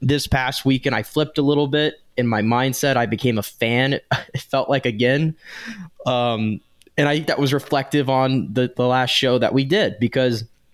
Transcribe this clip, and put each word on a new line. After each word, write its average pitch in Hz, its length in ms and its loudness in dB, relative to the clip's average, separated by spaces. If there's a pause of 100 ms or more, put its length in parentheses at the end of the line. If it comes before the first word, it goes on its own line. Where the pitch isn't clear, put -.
this 135 240 0
past 131 380 -2
weekend, 131 320 0
I 107 80 -2
flipped 151 340 -4
a 151 40 2
little 143 260 2
bit 151 280 0 (200)
in 123 100 0
my 110 160 0
mindset. 127 540 0
I 120 120 0
became 117 300 0
a 101 60 -2
fan, 123 500 0
<laughs> - 400 -6
it 135 80 -6
felt - 280 -2
like, 135 160 0
again. 127 500 0 (680)
Um, 117 560 -2 (340)
and 147 120 2
I 147 80 2
think 151 120 -4
that - 120 0
was 139 140 2
reflective 139 560 0
on 131 440 2
the, 123 220 0
the 123 100 0
last 127 260 2
show 127 280 2
that 113 140 2
we 135 100 4
did, 151 360 0
because 120 440 0 (300)